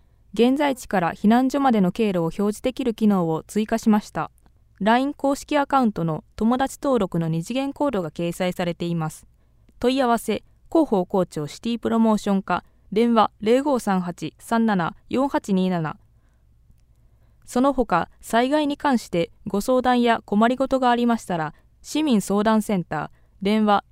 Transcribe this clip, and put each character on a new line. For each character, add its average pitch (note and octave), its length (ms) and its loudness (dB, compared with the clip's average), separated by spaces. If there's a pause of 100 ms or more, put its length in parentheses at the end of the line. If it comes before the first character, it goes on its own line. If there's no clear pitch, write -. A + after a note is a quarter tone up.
(340)
現 A#3+ 240 2
在 C#4+ 180 0
地 - 120 -14
か G3 120 0
ら E3+ 140 0
避 - 140 -2
難 B3 220 4
所 C#4+ 100 -2
ま C#4 120 2
で A3 100 2
の F3+ 100 2
経 G#3+ 180 -2
路 F#3 100 -2
を - 40 0
表 E3 120 -4
示 G#3 260 -4
で C4 120 -2
き C#4 100 -6
る A#3+ 100 -2
機 A3 140 0
能 F#3 220 2
を D#3+ 180 -4
追 G#3+ 180 -2
加 A3+ 120 -2
し A3+ 120 0
ま G#3+ 120 4
し - 100 -14
た。 D#3+ 200 -8 (480)
ラ A3 180 4
イ C4 80 0
ン C#4+ 80 -4
公 C#4 220 -2
式 - 220 -4
ア C#4+ 80 2
カ C#4 140 0
ウ B3 80 2
ン G#3 40 0
ト E3 120 -6
の D#3+ 200 -4 (120)
友 A#3 220 0
達 C4+ 240 -4
登 C4 180 0
録 F3+ 200 -2
の E3 80 -2
二 E3 160 -2
次 A#3 100 -10
元 C4+ 200 -4
コ D4 140 -2
ー C#4 40 -2
ド G3 100 -2
が D#3 100 -8
掲 E3+ 200 -6
載 F3+ 220 -4
さ F3+ 120 -6
れ E3+ 100 -4
て F3 100 -8
い E3+ 100 -4
ま D#3+ 140 -4
す。 - 180 -16 (520)
問 B3+ 160 0
い C4+ 60 0
合 B3 60 2
わ A#3 100 2
せ、 - 260 -6 (260)
広 D#4+ 200 2
報 F#3 160 2
広 F#3 240 0
聴 D3+ 180 -8
シ - 140 -18
テ A3+ 80 -4
ィ A#3 100 -2
プ A3+ 100 -4
ロ A3+ 100 2
モ A3 180 4
ー - 20 -6
シ - 100 -4
ョ G3+ 40 2
ン G3 80 0
課、 - 220 -4 (280)
電 A#3 220 2
話 A3 180 4 (100)
零 A#3+ 200 4
五 C#4 180 0
三 F#3+ 220 0
八 F3 380 -8
三 A3+ 260 0
七 F#3+ 300 0 (140)
四 C4 200 0
八 C#4 240 -2
二 F#3 160 0
七。 E3 280 -4 (1500)
そ - 160 0
の C#4 120 4
他、 F3+ 360 0 (120)
災 B3 280 0
害 D4+ 180 2
に C#4+ 100 -4
関 C4 220 0
し - 100 -10
て E3+ 220 -2 (160)
ご G3+ 140 -2
相 B3+ 200 2
談 B3 200 2
や A#3 240 2
困 G#3+ 220 2
り B3+ 80 0
ご C4+ 120 0
と C4 120 0
が B3 120 2
あ A#3+ 40 2
り A#3+ 100 0
ま A#3 120 2
し - 80 -16
た F3 120 -4
ら、 D#3 160 -6 (280)
市 D4+ 220 -4
民 A#3+ 180 2
相 G3+ 220 0
談 A3 180 4
セ G#3 160 -2
ン E3+ 60 -2
タ D#3+ 140 -8
ー、 D3+ 120 -8 (320)
電 G#3+ 240 0
話 G3+ 260 2